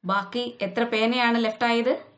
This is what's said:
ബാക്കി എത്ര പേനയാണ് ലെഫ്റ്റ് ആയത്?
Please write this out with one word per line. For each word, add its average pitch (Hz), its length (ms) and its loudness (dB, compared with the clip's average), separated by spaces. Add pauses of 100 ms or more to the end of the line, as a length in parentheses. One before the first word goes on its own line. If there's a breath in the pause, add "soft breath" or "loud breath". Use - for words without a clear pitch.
ബാക്കി 202 580 -2
എത്ര 202 220 -2
പേനയാണ് 233 600 2
ലെഫ്റ്റ് 220 200 0
ആയത്? 233 380 2 (160)